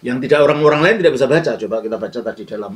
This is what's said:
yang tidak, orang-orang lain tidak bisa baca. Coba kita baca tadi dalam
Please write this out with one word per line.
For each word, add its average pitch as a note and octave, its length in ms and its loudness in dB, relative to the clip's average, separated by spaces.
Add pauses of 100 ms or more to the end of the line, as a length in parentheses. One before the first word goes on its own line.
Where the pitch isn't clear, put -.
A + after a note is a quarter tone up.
yang B2 160 -6
tidak, D3 240 2
orang-orang D3+ 400 2
lain G3 160 4
tidak D#3+ 160 2
bisa B2+ 80 2
baca. D3 320 2
Coba G#2 240 -6
kita A2 160 -6
baca G2+ 240 -8
tadi G#2+ 240 -10
dalam G2+ 320 -12